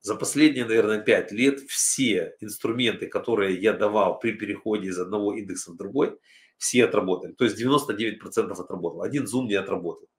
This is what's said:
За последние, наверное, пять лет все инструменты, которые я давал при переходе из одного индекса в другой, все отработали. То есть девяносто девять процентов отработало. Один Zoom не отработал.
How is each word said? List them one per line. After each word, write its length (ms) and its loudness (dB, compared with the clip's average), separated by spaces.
За 120 -2
последние, 500 4
наверное, 360 2
пять 320 2
лет 300 2
все 760 0
инструменты, 680 -4
которые 520 0
я 120 4
давал 480 2
при 100 0
переходе 560 -4
из 140 -4
одного 340 -2
индекса 380 -10
в 40 -18
другой, 400 -2
все 260 4
отработали. 480 0
То 100 -2
есть 140 2
девяносто 360 0
девять 280 -4
процентов 400 -2
отработало. 440 -6
Один 200 -2
Zoom 220 -2
не 100 0
отработал. 520 -4